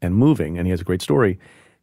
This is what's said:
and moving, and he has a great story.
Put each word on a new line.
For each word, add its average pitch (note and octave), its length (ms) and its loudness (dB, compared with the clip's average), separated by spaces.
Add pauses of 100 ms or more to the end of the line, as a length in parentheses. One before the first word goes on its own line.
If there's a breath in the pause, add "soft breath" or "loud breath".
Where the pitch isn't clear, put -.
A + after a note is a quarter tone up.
and F2 140 -2
moving, G#2 440 2
and F2 80 -2
he F#2 40 0
has F2+ 100 -2
a F2 40 -12
great F2+ 180 -2
story. A#2 360 0 (440 soft breath)